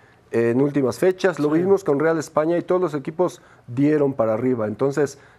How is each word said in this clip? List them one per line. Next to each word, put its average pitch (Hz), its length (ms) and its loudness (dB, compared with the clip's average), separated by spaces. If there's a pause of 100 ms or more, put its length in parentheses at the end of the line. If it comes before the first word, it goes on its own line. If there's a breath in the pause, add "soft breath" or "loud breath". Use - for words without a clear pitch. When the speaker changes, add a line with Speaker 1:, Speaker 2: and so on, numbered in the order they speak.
(320 soft breath)
Speaker 1:
en 117 300 2
últimas 139 380 0
fechas, 185 400 0
lo 147 100 0
Speaker 2:
Sí. 151 60 2
Speaker 1:
vivimos 190 280 2
con 143 160 0
Real 160 200 2
España 156 380 -2
y 160 40 -2
todos 185 200 0
los 160 120 -2
equipos 160 480 -4 (260 loud breath)
dieron 143 460 2
para 113 220 0
arriba. 120 320 -2
Entonces, 139 500 -2 (220 loud breath)